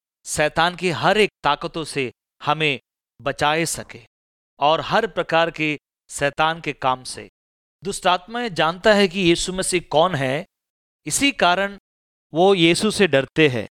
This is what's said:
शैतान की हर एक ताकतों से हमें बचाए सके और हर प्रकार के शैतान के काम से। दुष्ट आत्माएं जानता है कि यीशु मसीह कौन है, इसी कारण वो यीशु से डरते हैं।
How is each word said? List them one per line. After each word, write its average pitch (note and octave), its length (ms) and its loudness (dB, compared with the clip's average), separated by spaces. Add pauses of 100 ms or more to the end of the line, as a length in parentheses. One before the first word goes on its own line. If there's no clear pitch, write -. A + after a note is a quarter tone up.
(260)
शैतान E3 500 0
की F3+ 140 -4
हर D#3+ 280 0
एक G#3 120 2 (140)
ताकतों D3 400 -2
से C3 280 -6 (320)
हमें D3+ 360 0 (420)
बचाए D3 440 0
सके A#2 360 -10 (580)
और D3+ 220 2
हर G3+ 260 0
प्रकार E3 440 -2
के D3+ 280 -4 (300)
शैतान D#3 520 -2
के D3 120 -6
काम B2+ 300 -2
से। G#2 260 -16 (540)
दुष्ट F#3+ 240 -6
आत्माएं A3 460 -2
जानता E3+ 400 2
है G3+ 140 4
कि F3+ 120 -6
यीशु E3+ 340 2
मसीह F#3 280 -2 (100)
कौन E3 240 2
है, C#3 300 -4 (600)
इसी C4+ 260 0
कारण G3 460 0 (560)
वो F#3+ 220 4
यीशु E3+ 360 4
से G3 160 2
डरते C#3+ 400 2
हैं। A#2 280 -4